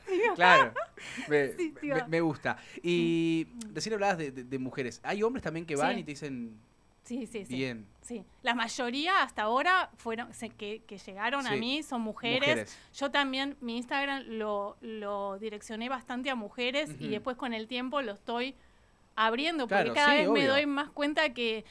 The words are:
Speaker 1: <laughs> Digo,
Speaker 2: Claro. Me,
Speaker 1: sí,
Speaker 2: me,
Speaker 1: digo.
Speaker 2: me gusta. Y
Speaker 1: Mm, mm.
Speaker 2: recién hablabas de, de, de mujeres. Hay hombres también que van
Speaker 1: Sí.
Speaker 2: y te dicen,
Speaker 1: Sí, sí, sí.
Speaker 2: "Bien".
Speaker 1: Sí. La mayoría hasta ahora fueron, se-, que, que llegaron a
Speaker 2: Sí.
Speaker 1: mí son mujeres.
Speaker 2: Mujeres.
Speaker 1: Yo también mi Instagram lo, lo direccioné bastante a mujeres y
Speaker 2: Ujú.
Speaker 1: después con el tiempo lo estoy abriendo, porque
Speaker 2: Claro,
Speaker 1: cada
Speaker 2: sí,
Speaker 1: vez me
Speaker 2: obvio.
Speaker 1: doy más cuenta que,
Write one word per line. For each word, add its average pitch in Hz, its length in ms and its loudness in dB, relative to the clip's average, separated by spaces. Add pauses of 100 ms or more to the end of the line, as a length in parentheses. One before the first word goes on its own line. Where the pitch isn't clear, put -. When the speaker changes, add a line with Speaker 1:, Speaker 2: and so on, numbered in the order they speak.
Speaker 1:
<laughs> - 80 -14
Digo, 392 260 2
Speaker 2:
Claro. 349 380 8 (560)
Me, 147 240 4
Speaker 1:
sí, 320 220 -4
Speaker 2:
me, 294 200 -4
Speaker 1:
digo. 254 140 0
Speaker 2:
me 165 120 2
gusta. 135 360 0 (260)
Y 165 680 2
Speaker 1:
Mm, 233 220 -14
mm. - 40 -16
Speaker 2:
recién 156 200 -4
hablabas 196 240 2
de, 139 140 -6
de, 127 120 -12
de 131 140 -6
mujeres. 127 460 -6
Hay 185 180 -2
hombres 226 200 0
también 165 240 -6
que 156 100 -4
van 160 180 2
Speaker 1:
Sí. 208 60 -4
Speaker 2:
y 165 40 -8
te 147 80 -8
dicen, 123 480 -10 (440)
Speaker 1:
Sí, 240 220 -8
sí, 202 200 -10
sí. - 80 -10
Speaker 2:
"Bien". 127 320 -4 (160)
Speaker 1:
Sí. 226 200 -10 (200)
La 240 120 2
mayoría 269 680 0
hasta 240 200 -2
ahora 294 540 2
fueron, 226 380 -8
se-, 214 160 -12
que, 214 360 -10
que 196 120 -16
llegaron 233 480 -4
a 220 80 0
Speaker 2:
Sí. 208 60 0
Speaker 1:
mí 262 220 -2
son 240 200 -4
mujeres. 233 380 0
Speaker 2:
Mujeres. 277 380 0 (160)
Speaker 1:
Yo 277 160 -4
también 277 520 0
mi 233 160 -6
Instagram 277 480 -2
lo, 214 560 -4
lo 202 560 -6
direccioné 220 500 -8
bastante 254 420 -6
a 262 40 -2
mujeres 254 640 -2
y 247 60 -8
Speaker 2:
Ujú. 214 80 -4
Speaker 1:
después 247 260 -4
con 240 160 -4
el 220 120 -6
tiempo 254 360 -4
lo 214 100 -6
estoy 240 440 -6 (680)
abriendo, 277 420 0
porque 196 140 4
Speaker 2:
Claro, - 120 0
Speaker 1:
cada 285 180 8
Speaker 2:
sí, 294 60 8
Speaker 1:
vez 302 120 4
me 294 120 6
Speaker 2:
obvio. 269 100 6
Speaker 1:
doy 285 140 4
más 285 240 -2
cuenta 294 440 2
que, 220 360 -2